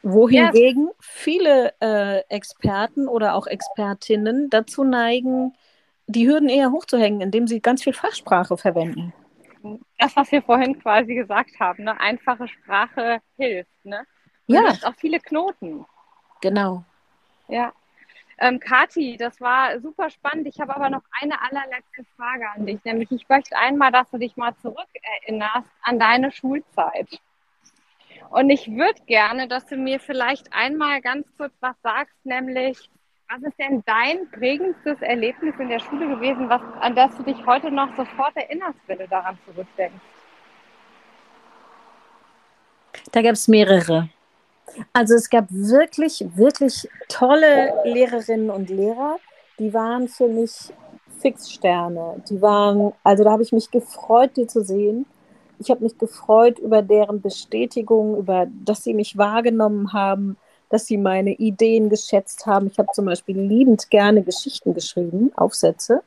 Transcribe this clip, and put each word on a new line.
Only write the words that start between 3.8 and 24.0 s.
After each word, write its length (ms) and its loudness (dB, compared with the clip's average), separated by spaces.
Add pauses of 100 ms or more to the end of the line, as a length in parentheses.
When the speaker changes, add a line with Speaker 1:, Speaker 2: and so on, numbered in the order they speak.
Speaker 1:
dazu 340 0
neigen, 720 0 (540)
die 200 2
Hürden 220 4
eher 240 2
hochzuhängen, 480 0
indem 260 -2
sie 140 -4
ganz 220 0
viel 100 0
Fachsprache 640 -2
verwenden. 560 -4 (840)
Speaker 2:
Das, 180 0
was 160 0
wir 100 2
vorhin 380 0
quasi 340 0
gesagt 460 -4
haben, 240 -4
ne? 160 -6
Einfache 480 -4
Sprache 720 -4 (160)
hilft, 480 -8
ne? 220 -14 (400)
Und 80 2
Speaker 1:
Ja. 80 6
Speaker 2:
löst 240 0
auch 100 -4
viele 240 -4
Knoten. 640 -8 (560)
Speaker 1:
Genau. 440 -2 (640)
Speaker 2:
Ja. 240 -6 (680)
Ähm, 200 0
Kathi, 600 -2
das 220 -10
war 400 0
super 280 -8
spannend. 380 -8
Ich 140 -14
habe 140 -6
aber 140 -4
noch 140 -6 (180)
eine 220 -6
allerletzte 640 -12 (120)
Frage 380 -8
an 100 -8
dich, 200 -10
nämlich 280 -6
ich 160 -10
möchte 280 0
einmal, 360 0
dass 180 2